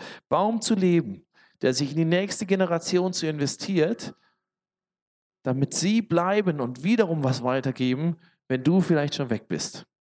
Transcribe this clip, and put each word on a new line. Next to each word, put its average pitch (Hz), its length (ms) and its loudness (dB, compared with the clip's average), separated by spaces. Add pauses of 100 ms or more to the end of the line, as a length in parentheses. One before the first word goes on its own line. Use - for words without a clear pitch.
(280)
Baum 214 320 0
zu 220 160 0
leben, 170 500 0 (360)
der 127 120 2
sich 135 180 -2
in 147 40 -10
die 165 80 2
nächste 185 420 0
Generation 180 680 0
zu 170 120 -4
investiert, 156 880 -2 (1300)
damit 131 300 -2
sie 214 280 2
bleiben 180 580 0
und 127 240 -6
wiederum 175 400 2
was 127 180 0
weitergeben, 131 760 0 (320)
wenn 127 160 -2
du 175 160 6
vielleicht 147 340 2
schon 131 140 -4
weg 110 180 -4
bist. - 380 -8 (160)